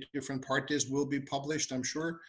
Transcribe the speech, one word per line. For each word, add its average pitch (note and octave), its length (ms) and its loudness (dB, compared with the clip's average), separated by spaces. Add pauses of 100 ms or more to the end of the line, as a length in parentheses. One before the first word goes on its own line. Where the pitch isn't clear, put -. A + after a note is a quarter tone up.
(140)
different C3+ 320 -4
parties C#3 420 2
will C#3 200 2
be C#3 120 2
published, C#3+ 520 -2
I'm B2+ 100 0
sure. E3 480 -2